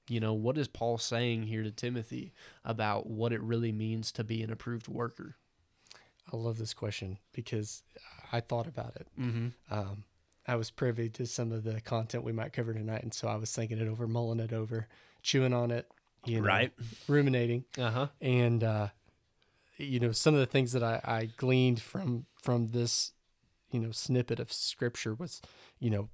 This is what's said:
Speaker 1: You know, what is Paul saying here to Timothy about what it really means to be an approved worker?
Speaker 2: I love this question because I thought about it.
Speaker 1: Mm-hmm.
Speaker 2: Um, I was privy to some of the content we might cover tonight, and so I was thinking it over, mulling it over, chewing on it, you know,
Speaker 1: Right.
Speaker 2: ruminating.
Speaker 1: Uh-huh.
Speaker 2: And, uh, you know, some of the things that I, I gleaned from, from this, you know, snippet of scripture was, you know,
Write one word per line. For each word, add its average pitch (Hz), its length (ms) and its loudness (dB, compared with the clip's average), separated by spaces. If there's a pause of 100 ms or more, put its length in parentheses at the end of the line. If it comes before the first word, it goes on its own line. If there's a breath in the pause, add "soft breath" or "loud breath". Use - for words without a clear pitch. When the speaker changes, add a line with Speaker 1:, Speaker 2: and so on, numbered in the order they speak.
Speaker 1:
You 120 100 0
know, 110 140 2
what 113 240 0
is 139 100 0
Paul 117 300 0
saying 117 460 0
here 110 200 -2
to 107 80 -4
Timothy 123 640 -4 (320 loud breath)
about 107 420 0
what 113 240 0
it 110 100 0
really 117 300 0
means 110 400 -2
to - 140 -4
be 113 180 -2
an 110 80 -4
approved 113 380 -8
worker? - 480 -6 (960 loud breath)
Speaker 2:
I - 40 -6
love 113 220 -2
this 110 160 -6
question 98 460 -6 (120)
because - 520 -6 (460)
I 117 120 -2
thought 117 260 -2
about 120 300 -10
it. - 100 -14 (100)
Speaker 1:
Mm-hmm. 120 300 -2 (260)
Speaker 2:
Um, 101 300 -4 (420)
I 123 120 0
was 113 140 -2
privy 117 400 0
to 123 140 -6
some 117 280 -2
of 113 100 -4
the 110 160 -2
content 113 460 -4
we 117 80 -2
might 113 180 -4
cover 117 220 -2
tonight, 110 300 -4
and 117 100 -6
so - 160 -4
I 110 80 -2
was 110 160 -4
thinking 110 240 -2
it 110 100 0
over, 110 180 -2
mulling 117 360 0
it 113 100 -2
over, 113 380 -4 (320 soft breath)
chewing 131 320 4
on 120 180 2
it, 120 180 -4 (360)
you 113 160 2
know, 101 60 4
Speaker 1:
Right. 107 260 4 (340)
Speaker 2:
ruminating. 131 560 4 (140)
Speaker 1:
Uh-huh. 123 300 2 (120)
Speaker 2:
And, 120 420 4
uh, 107 260 2 (880)
you 135 240 0
know, 120 100 4
some 151 220 6
of 143 80 8
the 127 40 6
things 127 280 2
that 123 100 2
I, 113 220 2
I 113 200 0 (120)
gleaned 127 440 6
from, 123 440 -4 (160)
from 120 280 2
this, 117 440 0 (580)
you 127 80 0
know, 113 120 -2
snippet 123 500 0
of 117 100 -8
scripture - 600 -4
was, - 280 -10 (380 loud breath)
you 120 100 2
know, 101 240 0